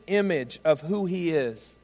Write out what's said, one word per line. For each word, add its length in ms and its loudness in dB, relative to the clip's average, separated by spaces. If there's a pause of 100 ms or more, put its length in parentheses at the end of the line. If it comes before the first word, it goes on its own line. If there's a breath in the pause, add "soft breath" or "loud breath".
image 560 0
of 180 4
who 240 -2
he 260 -2
is. 520 -2